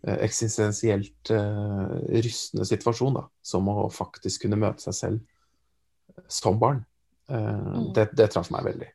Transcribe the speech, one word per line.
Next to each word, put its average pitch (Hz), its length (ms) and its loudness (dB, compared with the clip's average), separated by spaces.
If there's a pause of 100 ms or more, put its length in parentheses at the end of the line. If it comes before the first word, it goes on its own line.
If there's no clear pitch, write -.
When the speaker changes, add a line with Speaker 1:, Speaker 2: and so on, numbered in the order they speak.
Speaker 1:
eh, 101 120 0
eksistensielt, 107 1120 0
eh, 104 880 0
rystende 113 440 -4
situasjon 127 480 0
da, - 100 -2 (180)
som 95 260 0
å 101 240 0
faktisk - 500 -8
kunne 104 180 0
møte 98 220 0
seg 92 120 -6
selv 101 280 -4 (1040)
som 104 320 0
barn. 120 260 2 (440)
Eh, 127 80 -4
Speaker 2:
Mm. 107 560 -2
Speaker 1:
det, 107 220 4
det 110 160 6
traff 90 200 -2
meg - 140 -4
veldig. 98 300 -4